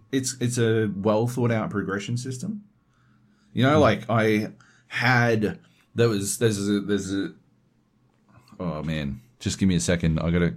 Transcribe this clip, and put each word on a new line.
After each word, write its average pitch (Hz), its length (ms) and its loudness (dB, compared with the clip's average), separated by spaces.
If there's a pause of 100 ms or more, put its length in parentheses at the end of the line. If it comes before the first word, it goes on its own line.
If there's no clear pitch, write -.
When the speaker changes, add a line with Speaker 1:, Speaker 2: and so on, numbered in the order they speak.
(120)
Speaker 1:
it's, 131 300 -2
it's 123 160 -2
a 110 360 2
well 107 340 0
thought 123 240 -2
out 107 180 -2
progression 101 480 -4
system. 135 460 -8 (880)
You 117 100 0
know, 147 140 6
Speaker 2:
Mm. 151 40 6
Speaker 1:
like, 110 280 2
I 110 420 2 (360)
had, 117 720 0 (360)
there 117 140 4
was, 101 300 -2
there's 104 280 0
a, 104 140 2
there's 95 320 -2
a, 98 180 -2 (1300)
oh 78 240 -6
man, 73 380 -6 (180)
just - 200 -4
give 98 100 4
me 90 60 2
a 85 40 2
second. 82 400 0
I 82 120 -2
gotta 85 260 2